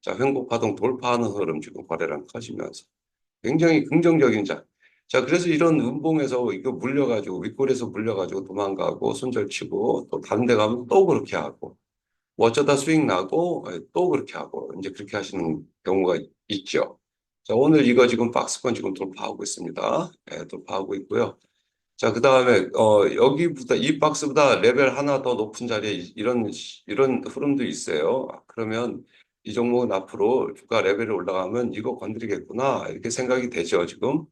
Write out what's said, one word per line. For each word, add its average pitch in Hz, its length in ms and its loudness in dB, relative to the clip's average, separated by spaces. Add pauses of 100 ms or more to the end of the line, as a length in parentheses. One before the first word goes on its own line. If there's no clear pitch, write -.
자, 92 160 -6
횡보파동 123 600 -2
돌파하는 120 520 0
흐름 90 320 -4
지금 - 260 -14
거래량 76 460 -4
터지면서 - 520 -12 (580)
굉장히 156 420 4
긍정적인 143 600 4
자. - 200 -6 (440)
자, 127 160 2
그래서 175 240 0
이런 160 320 4
음봉에서 127 720 0
이거 98 180 -4
물려가지고, 117 680 -2
윗골에서 117 460 -2
물려가지고 98 580 -4
도망가고 95 720 -2
손절치고 113 960 -2
또 - 100 -6
다른 110 260 0
데 120 80 4
가면 113 320 0
또 190 200 6
그렇게 113 300 0
하고, 73 400 -8 (600)
뭐 113 120 4
어쩌다 143 280 4
수익 156 280 2
나고, 147 680 0
예, 87 100 -10 (120)
또 180 160 0
그렇게 135 260 -4
하고 - 440 -10
이제 95 120 -8
그렇게 98 260 -10
하시는 85 480 -4 (200)
경우가 90 340 2 (300)
있죠. - 500 -4 (460)
자, 110 100 -2
오늘 143 320 6
이거 123 220 8
지금 117 240 0
박스권 127 420 -2
지금 98 200 -4
돌파하고 98 500 -8
있습니다. - 680 -4 (220)
예, 82 160 -10
돌파하고 95 480 -6
있고요. 107 420 -2 (580)
자, 117 160 0
그다음에, 120 640 4
어, 107 380 6
여기보다, 143 600 2
이 139 240 0
박스보다 143 600 2
레벨 123 360 4
하나 143 260 0
더 123 120 0
높은 110 340 -6
자리에 107 240 -2
이-, 90 240 -8
이런, 113 340 0 (360)
이런 123 380 0
흐름도 139 400 -2
있어요. 90 680 -2
아, - 160 -18
그러면 113 560 -6 (400)
이 110 80 -12
종목은 120 400 0
앞으로 104 640 0
주가 - 280 -2
레벨이 101 280 0
올라가면 95 640 -2
이거 117 220 -6
건드리겠구나 110 920 -4
이렇게 113 220 -8
생각이 127 400 -2
되죠, 87 360 0
지금. 147 460 -4